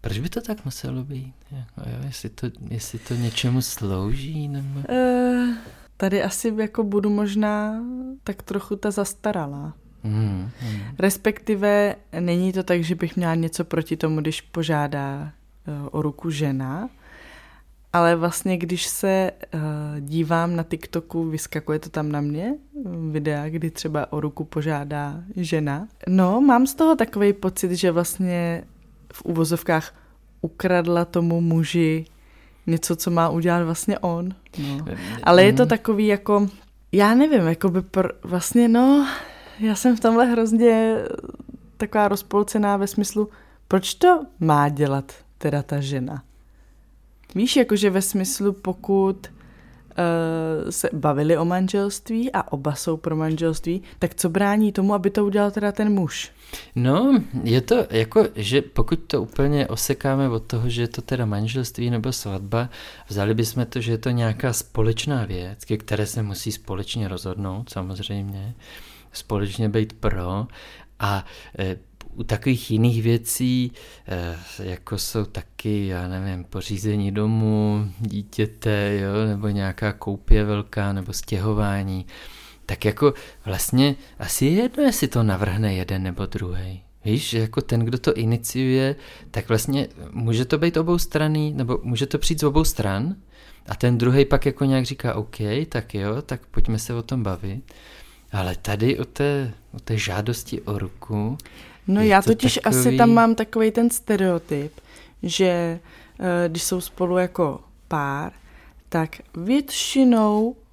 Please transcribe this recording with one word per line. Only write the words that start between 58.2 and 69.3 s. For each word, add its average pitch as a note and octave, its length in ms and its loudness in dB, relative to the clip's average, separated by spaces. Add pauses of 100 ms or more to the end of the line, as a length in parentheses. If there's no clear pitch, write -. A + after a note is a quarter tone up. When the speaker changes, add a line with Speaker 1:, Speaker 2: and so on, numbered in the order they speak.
Speaker 1:
že A2 260 2
pokud C#3 340 0 (100)
to - 160 0
úplně C#3 440 0
osekáme C3+ 640 0
od A2+ 160 0
toho, A#2 240 -2
že A#2 140 -2
je A#2 60 -2
to A#2 140 -8
teda B2 240 -2
manželství A2+ 640 -2
nebo A#2+ 220 -2
svatba, G2+ 560 -4 (400)
vzali G#2 260 0
bychom A2+ 320 -2
to, - 140 -6
že A2+ 120 -2
je A2+ 60 -2
to B2 120 -4
nějaká A#2+ 420 0
společná A2+ 720 -2
věc, G2 400 -10
ke A2+ 120 -2
které G#2 300 -2
se A2+ 160 -4
musí G2+ 300 -6
společně G2+ 560 -6
rozhodnout, F#2+ 640 -6
samozřejmě, G2 840 -8 (580)
společně G2+ 560 -2